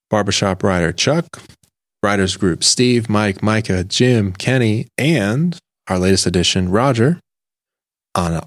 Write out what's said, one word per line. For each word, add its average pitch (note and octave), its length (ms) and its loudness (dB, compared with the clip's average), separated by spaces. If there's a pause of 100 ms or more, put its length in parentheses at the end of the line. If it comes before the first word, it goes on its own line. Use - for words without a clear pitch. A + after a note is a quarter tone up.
(100)
Barbershop G2 520 0
rider F2 300 0
Chuck. D#3+ 320 -2 (800)
Riders G2+ 340 0
group E2+ 260 -2
Steve, B2 460 2
Mike, G#2 340 0
Micah, G#2+ 420 0
Jim, A2 500 0
Kenny, A#2 520 0 (120)
and C#3 600 0 (300)
our F#2 100 0
latest F#2 280 2
addition, F#2 440 0
Roger, B2 480 2 (960)
on E2+ 200 -2
an D#2+ 120 -6